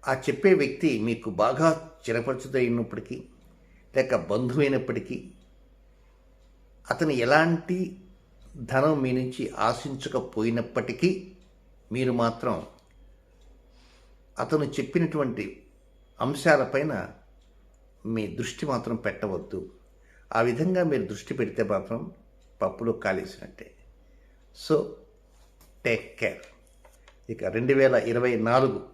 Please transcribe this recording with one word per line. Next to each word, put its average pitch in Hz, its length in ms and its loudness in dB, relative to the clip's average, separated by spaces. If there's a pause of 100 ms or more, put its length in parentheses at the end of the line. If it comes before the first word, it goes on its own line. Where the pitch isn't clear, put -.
ఆ 135 60 2
చెప్పే 165 400 4
వ్యక్తి 143 460 2
మీకు 113 300 -2
బాగా 135 640 2 (180)
చిరపరిచితుడైనప్పటికీ, 120 1120 -2 (720)
లేక 131 200 2
బంధువైనప్పటికీ, 120 1160 -2 (1600)
అతను 156 200 2
ఎలాంటి 165 880 2 (560)
ధనం 135 440 2
మీ 127 100 2
నుంచి 127 460 -2
ఆశించకపోయినప్పటికీ, 120 1700 -2 (600)
మీరు 127 200 0
మాత్రం 117 540 0 (1700)
అతను 151 240 0
చెప్పినటువంటి 139 1000 -2 (580)
అంశాలపైన 139 880 2 (960)
మీ 110 220 -4
దృష్టి 113 380 -8
మాత్రం 120 300 -2
పెట్టవద్దు. 95 760 -6 (640)
ఆ 113 80 2
విధంగా 160 420 2
మీరు 139 200 0
దృష్టి 101 300 -8
పెడితే 117 300 -2
మాత్రం 101 480 -4 (500)
పప్పులో 110 300 -2
కాలేసినట్టే. - 800 -6 (960)
So, 156 160 4 (1000)
టేక్ - 340 -2
కేర్. - 260 -4 (840)
ఇక 113 140 -8
రెండు 123 300 2
వేల 135 220 6
ఇరవై 117 400 2
నాలుగు 120 580 2